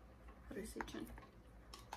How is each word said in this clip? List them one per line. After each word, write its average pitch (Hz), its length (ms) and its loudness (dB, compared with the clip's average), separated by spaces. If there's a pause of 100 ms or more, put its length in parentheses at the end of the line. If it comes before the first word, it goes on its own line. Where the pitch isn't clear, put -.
(500)
How - 60 2
do 196 60 6
you 220 40 6
say - 220 4
chin? - 180 4 (920)